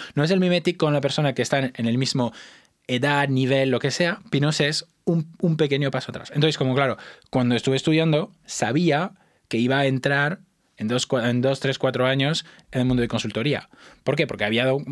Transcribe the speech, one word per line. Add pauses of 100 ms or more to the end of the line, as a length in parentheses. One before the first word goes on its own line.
(140)
no
es
el
Memetic
con
la
persona
que
está
en,
en
el
mismo (540)
edad,
nivel,
lo
que
sea, (100)
Pinot
es (180)
un,
un
pequeño
paso
atrás.
Entonces,
como
claro, (320)
cuando
estuve
estudiando, (120)
sabía (360)
que
iba
a
entrar (360)
en
dos,
cua-,
en
dos,
tres,
cuatro
años (280)
en
el
mundo
de
consultoría. (340)
¿Por
qué?
Porque
había
do-,